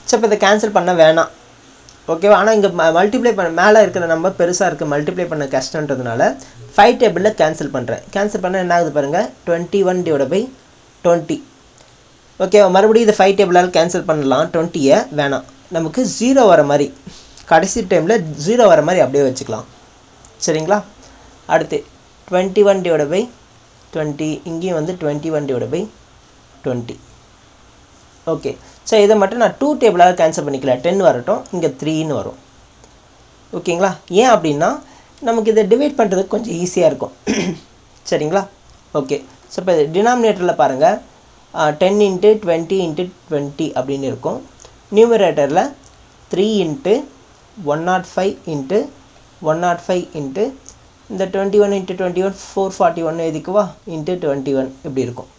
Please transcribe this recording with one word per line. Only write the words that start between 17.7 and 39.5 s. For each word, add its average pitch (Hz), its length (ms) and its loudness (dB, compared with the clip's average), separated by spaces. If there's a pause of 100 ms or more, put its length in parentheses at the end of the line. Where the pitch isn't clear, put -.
டைமில் 175 320 0 (200)
ஜீரோ 233 280 4
வர 156 160 6
மாதிரி 180 160 2
அப்படியே 139 240 2
வச்சுக்கலாம். 110 380 -8 (800)
சரிங்களா? 165 320 0 (760)
அடுத்து 156 240 -2 (500)
ட்வென்டி 185 420 0
ஒன் 196 160 2
டிவைடட் 151 280 0
பை 202 80 0 (720)
ட்வென்டி, 156 360 -4 (200)
இங்கேயும் 170 300 -4
வந்து 170 220 -4
ட்வென்டி 151 340 -4
ஒன் 147 140 -4
டிவைடட் 120 260 -4
பை 185 60 -4 (840)
ட்வென்டி. 120 320 -6 (1400)
ஓகே, 147 160 -8 (380)
so 226 80 2 (100)
இதை 214 160 6
மட்டும் 220 220 0
நான் 185 160 0
டூ 277 80 0 (140)
டேபிளால் 180 380 4
கேன்சல் 160 260 0
பண்ணிக்கல, 135 280 -2 (100)
டென் 190 240 0
வரட்டும், 131 340 -2 (140)
இங்க 165 120 -2 (120)
த்ரீன்னு 156 400 -4
வரும். - 180 -12 (1200)
ஓகேங்களா? 196 340 -2 (280)
ஏன் 247 140 6
அப்படின்னா, 160 360 0 (500)
நமக்கு 233 300 0
இதை 214 140 4
டிவைட் 247 340 0
பண்றதுக்கு 190 380 0
கொஞ்சம் 127 180 -6
ஈஸியா 175 320 0
இருக்கும். 131 260 -2 (480)
<clears throat> - 500 -18
சரிங்களா? 160 320 -2 (520)
ஓகே. 143 220 -4 (320)
So, - 120 -10